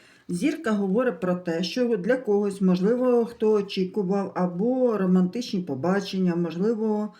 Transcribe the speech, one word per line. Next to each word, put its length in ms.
Зірка 420
говорить 500
про 140
те, 280
що 340
для 200
когось, 440
можливо, 640
хто 280
очікував 840
або 640
романтичні 600
побачення, 760
можливо, 840